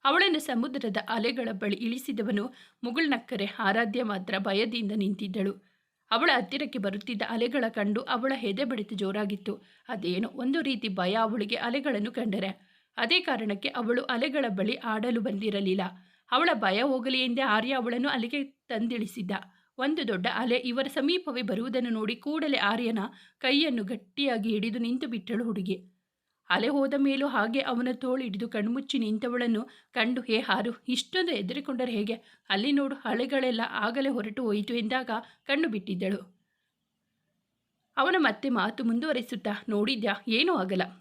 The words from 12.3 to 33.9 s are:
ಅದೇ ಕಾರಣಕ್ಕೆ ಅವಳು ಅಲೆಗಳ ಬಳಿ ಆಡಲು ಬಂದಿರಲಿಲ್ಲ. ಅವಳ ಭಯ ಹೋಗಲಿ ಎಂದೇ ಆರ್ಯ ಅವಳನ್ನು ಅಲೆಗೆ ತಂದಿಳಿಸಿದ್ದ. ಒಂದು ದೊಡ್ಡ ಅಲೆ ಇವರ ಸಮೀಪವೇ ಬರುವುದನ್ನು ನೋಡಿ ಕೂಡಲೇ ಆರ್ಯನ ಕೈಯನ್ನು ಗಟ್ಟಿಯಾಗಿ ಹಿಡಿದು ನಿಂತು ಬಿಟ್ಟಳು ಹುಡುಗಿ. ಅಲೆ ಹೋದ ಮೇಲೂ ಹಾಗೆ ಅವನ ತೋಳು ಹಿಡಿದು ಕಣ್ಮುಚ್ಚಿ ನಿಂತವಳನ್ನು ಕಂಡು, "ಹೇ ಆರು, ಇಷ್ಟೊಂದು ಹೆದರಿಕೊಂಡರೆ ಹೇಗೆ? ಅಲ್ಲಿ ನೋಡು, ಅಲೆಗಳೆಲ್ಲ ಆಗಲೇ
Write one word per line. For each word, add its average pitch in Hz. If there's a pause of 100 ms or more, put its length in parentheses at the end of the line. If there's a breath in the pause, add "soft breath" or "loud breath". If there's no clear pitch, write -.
ಅದೇ 285
ಕಾರಣಕ್ಕೆ 220
ಅವಳು 240
ಅಲೆಗಳ 262
ಬಳಿ 196
ಆಡಲು 233
ಬಂದಿರಲಿಲ್ಲ. 202 (500 loud breath)
ಅವಳ 311
ಭಯ 208
ಹೋಗಲಿ 262
ಎಂದೇ 240
ಆರ್ಯ 226
ಅವಳನ್ನು 247
ಅಲೆಗೆ 269
ತಂದಿಳಿಸಿದ್ದ. 226 (480 soft breath)
ಒಂದು 285
ದೊಡ್ಡ 185
ಅಲೆ 233
ಇವರ 254
ಸಮೀಪವೇ 285
ಬರುವುದನ್ನು 233
ನೋಡಿ 220
ಕೂಡಲೇ 294
ಆರ್ಯನ 226 (400 loud breath)
ಕೈಯನ್ನು 277
ಗಟ್ಟಿಯಾಗಿ 226
ಹಿಡಿದು 220
ನಿಂತು 247
ಬಿಟ್ಟಳು 226
ಹುಡುಗಿ. 190 (560)
ಅಲೆ 208
ಹೋದ 277
ಮೇಲೂ 277
ಹಾಗೆ 233
ಅವನ 247
ತೋಳು 254
ಹಿಡಿದು 220
ಕಣ್ಮುಚ್ಚಿ 240
ನಿಂತವಳನ್ನು 233 (240 loud breath)
ಕಂಡು, 240
"ಹೇ 226
ಆರು, 220 (180)
ಇಷ್ಟೊಂದು 339
ಹೆದರಿಕೊಂಡರೆ 247
ಹೇಗೆ? 214 (340 soft breath)
ಅಲ್ಲಿ 214
ನೋಡು, 277
ಅಲೆಗಳೆಲ್ಲ 254 (100)
ಆಗಲೇ 240